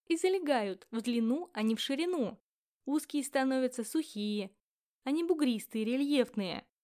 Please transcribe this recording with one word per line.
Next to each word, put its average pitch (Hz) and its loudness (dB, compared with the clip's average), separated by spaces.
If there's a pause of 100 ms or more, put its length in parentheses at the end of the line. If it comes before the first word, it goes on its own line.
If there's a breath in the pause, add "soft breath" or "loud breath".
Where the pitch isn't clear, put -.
и 330 0
залегают 285 0
в 220 -4
длину, 233 0
а 214 -2
не 220 2
в 214 -4
ширину. 302 0 (440)
Узкие 285 -2
становятся, 262 0
сухие. 208 -4 (500)
Они 302 0
бугристые, 254 0
рельефные. 240 0 (200)